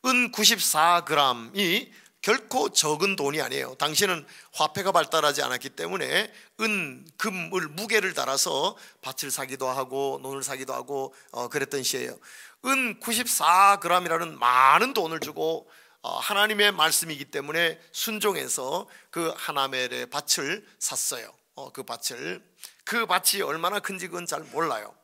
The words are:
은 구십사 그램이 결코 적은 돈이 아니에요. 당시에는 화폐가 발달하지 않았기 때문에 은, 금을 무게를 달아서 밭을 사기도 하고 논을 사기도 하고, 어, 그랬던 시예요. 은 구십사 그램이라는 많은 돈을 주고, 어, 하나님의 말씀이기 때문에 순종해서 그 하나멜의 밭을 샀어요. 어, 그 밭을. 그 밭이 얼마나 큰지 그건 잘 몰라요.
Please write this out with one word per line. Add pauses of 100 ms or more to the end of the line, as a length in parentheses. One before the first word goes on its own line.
은
구십사
그램이 (320)
결코
적은
돈이
아니에요.
당시에는 (240)
화폐가
발달하지
않았기
때문에 (260)
은,
금을
무게를
달아서 (240)
밭을
사기도
하고
논을
사기도
하고, (160)
어,
그랬던
시예요. (460)
은
구십사
그램이라는
많은
돈을
주고, (300)
어,
하나님의
말씀이기
때문에 (140)
순종해서 (220)
그
하나멜의
밭을 (100)
샀어요. (220)
어,
그
밭을. (400)
그
밭이
얼마나
큰지
그건
잘
몰라요. (100)